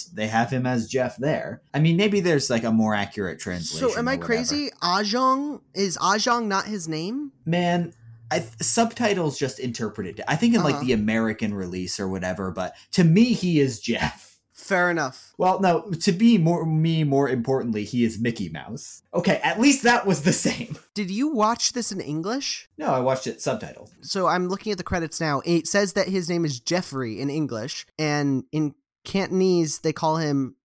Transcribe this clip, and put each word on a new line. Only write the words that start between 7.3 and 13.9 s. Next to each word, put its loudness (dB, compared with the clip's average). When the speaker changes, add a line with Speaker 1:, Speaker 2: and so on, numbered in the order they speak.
Speaker 1:
Man, 0
I 0
th-, -8
subtitles 2
just -4
interpret -6
it. -12
I 0
think 4
in, 4
like, 2
Speaker 2:
Uh-huh. -4
Speaker 1:
the 2
American 0
release -6
or -2
whatever, -4
but -6
to 4
me, 6
he 2
is 2
Jeff. -4